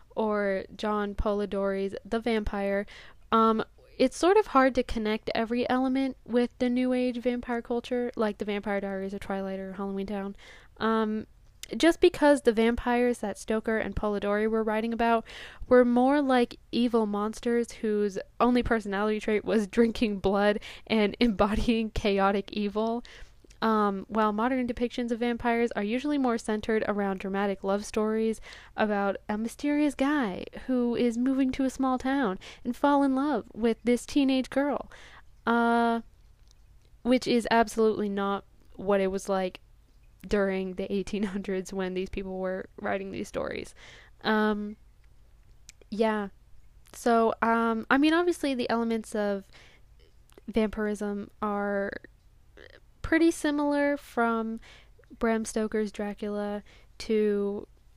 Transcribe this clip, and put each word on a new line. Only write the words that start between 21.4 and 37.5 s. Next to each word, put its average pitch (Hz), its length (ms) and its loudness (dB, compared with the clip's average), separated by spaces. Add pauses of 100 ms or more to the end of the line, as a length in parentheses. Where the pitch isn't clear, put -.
chaotic 196 640 0
evil. 214 500 -2 (600)
Um, 208 460 2
while 214 240 2
modern 247 360 0
depictions 240 420 -4
of 226 100 -2
vampires 233 520 0
are 202 100 -4
usually 254 360 0
more 247 180 2
centered 214 500 -2
around 202 340 -2
dramatic 196 440 -2
love 202 220 -2
stories 220 520 -2 (380)
about 202 400 0 (140)
a 214 80 -2
mysterious 294 560 0
guy 269 500 0 (220)
who 240 280 0
is 240 220 2
moving 262 360 2
to 269 120 -2
a 254 60 0
small 262 260 0
town 262 420 0 (260)
and 240 120 -4
fall 285 260 4
in 269 140 2
love 277 380 0
with 226 280 0
this 240 220 2
teenage 262 460 2
girl. 277 420 -2 (540)
Uh, 233 560 2 (1000)
which 247 240 2
is 233 240 2